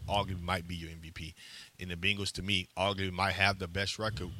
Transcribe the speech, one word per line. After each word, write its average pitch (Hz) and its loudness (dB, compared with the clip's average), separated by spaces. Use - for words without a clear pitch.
arguably 95 0
might 87 0
be 90 -4
your 82 -6
M 80 -12
V 82 -12
P. 80 -10
And 92 -6
the 87 -4
Bengals, 98 2
to - -6
me, 92 2
arguably 95 2
might 95 4
have 98 6
the 92 -2
best 98 -2
record 107 -2